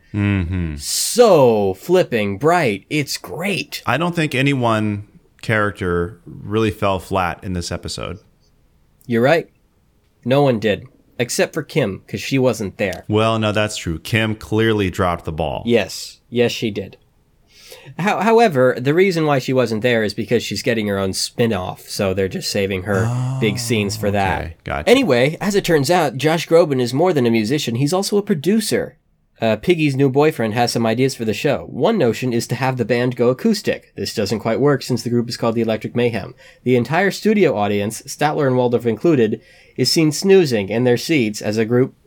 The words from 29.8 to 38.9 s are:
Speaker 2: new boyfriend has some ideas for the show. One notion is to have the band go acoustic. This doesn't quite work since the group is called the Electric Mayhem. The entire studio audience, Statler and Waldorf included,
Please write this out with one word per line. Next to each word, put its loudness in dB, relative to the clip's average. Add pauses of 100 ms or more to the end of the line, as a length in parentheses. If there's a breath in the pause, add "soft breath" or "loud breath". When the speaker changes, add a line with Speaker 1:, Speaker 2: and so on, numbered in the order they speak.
Speaker 2:
new 4
boyfriend 2
has 0
some 0
ideas 2
for -6
the 0
show. -2
One 0
notion 0
is -2
to -4
have -2
the -2
band 0
go 2
acoustic. -2
This -8
doesn't -2
quite -2
work 2
since -4
the -4
group 0
is -8
called -2
the 0
Electric -4
Mayhem. -2 (300 loud breath)
The 4
entire 0
studio 2
audience, -2
Statler -2
and 2
Waldorf 4
included, 2 (340 soft breath)